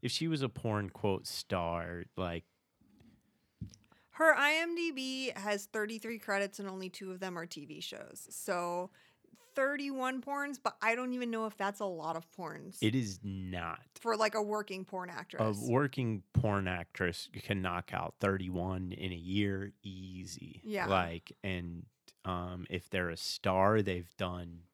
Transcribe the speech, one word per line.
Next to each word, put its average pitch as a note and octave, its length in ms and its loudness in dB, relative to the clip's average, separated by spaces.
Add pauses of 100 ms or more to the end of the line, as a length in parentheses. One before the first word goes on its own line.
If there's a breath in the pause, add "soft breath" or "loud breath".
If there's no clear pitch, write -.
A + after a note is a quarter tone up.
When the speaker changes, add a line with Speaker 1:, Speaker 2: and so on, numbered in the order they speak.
Speaker 1:
If C3 100 -2
she E3 160 0
was D3+ 140 2
a C3 80 2
porn, G#2 400 0
quote, - 360 0
star, E2+ 760 -2 (120)
like, E2+ 280 -2 (1700 soft breath)
Speaker 2:
Her D#4+ 260 8
I C#4+ 180 8
M E4+ 220 2
D E4+ 160 2
B C4 420 -2
has G3+ 320 0
thirty-three A3 540 -4
credits, G3+ 400 0
and G3 80 -6
only F#3+ 200 -8
two F#3+ 220 -10
of F#3 80 -8
them F#3 180 -4
are E3 100 -6
T D3+ 180 -10
V D#3 160 -12
shows. - 500 -12
So F3 600 -2 (680 soft breath)
thirty-one C4+ 640 0
porns, C#4+ 400 -4
but - 180 0
I A3+ 140 4
don't B3+ 200 -2
even B3 180 -2
know A3 140 0
if G#3 100 -6
that's G3+ 240 -2
a A3 40 -2
lot E3 320 -2
of E3 160 -8
porns. D#3 480 -8
Speaker 1:
It A2 140 4
is G#2+ 300 0
not. F2+ 560 -4 (200)
Speaker 2:
For, A3+ 160 0
like, G#3+ 200 2
a G#3+ 60 2
working G#3 420 -4
porn F3+ 260 -8
actress. E3+ 320 -4
Speaker 1:
A A2 280 2
working B2 520 4 (100)
porn G2+ 360 4
actress F2+ 640 -2
can - 280 -2
knock F2+ 320 -2
out E2+ 280 -2
thirty-one F#2 720 2
in F#2+ 180 -4
a F2+ 60 -6
year G2 560 0 (100)
easy. F#2 800 -10
Speaker 2:
Yeah. G#3+ 240 -2
Speaker 1:
Like, F2 460 2 (100)
and, F2 420 -4 (400)
um, F2+ 460 -4
if F2 200 -4
they're F2+ 200 0
a E2 60 -6
star, G2 680 4
they've F2+ 340 -2
done F2 440 -4 (140)